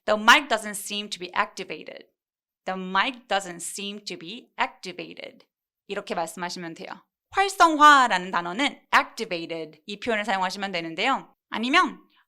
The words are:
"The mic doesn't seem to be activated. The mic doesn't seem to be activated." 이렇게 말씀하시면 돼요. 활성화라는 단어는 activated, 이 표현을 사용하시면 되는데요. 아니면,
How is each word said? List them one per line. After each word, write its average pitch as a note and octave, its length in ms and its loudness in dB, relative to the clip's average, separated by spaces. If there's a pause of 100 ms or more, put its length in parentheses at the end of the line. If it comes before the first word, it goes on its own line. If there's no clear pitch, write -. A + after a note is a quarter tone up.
"The G#3+ 160 0
mic B3 280 6
doesn't G#3+ 280 -2
seem G#3 340 -8
to - 80 -10
be F3+ 180 -10
activated. - 720 -8 (600)
The F#3+ 140 -6
mic G3 480 -2
doesn't F#3+ 340 -2
seem G3+ 420 -10
to F3+ 140 -10
be F3+ 320 -16 (100)
activated." F3 880 -10 (400)
이렇게 G3+ 280 -6
말씀하시면 F3 600 -6
돼요. - 140 -16 (420)
활성화라는 D4 1000 6
단어는 F3+ 500 -4 (140)
activated, E3 920 -2
이 G3+ 140 -10
표현을 G#3+ 260 -2
사용하시면 F#3+ 460 -2
되는데요. F3 640 -4 (160)
아니면, B3 500 0 (280)